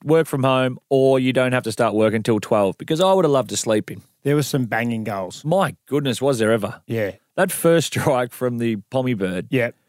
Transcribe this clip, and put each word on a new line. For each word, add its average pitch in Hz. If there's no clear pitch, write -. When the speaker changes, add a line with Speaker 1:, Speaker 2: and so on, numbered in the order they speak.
Speaker 1:
work 160
from 139
home, 131
or 135
you 127
don't 127
have 127
to 113
start 110
work 107
until 110
twelve, 101
because 160
I 190
would 190
have 143
loved 127
to 104
sleep 110
in. 104
Speaker 2:
There 143
were 151
some 135
banging 113
goals. 98
Speaker 1:
My 160
goodness, 135
was 135
there 110
ever. 101
Speaker 2:
Yeah. 110
Speaker 1:
That 185
first 165
<laughs> -
strike 127
from 123
the 117
Pommy 127
Bird. 92
Speaker 2:
Yeah. 120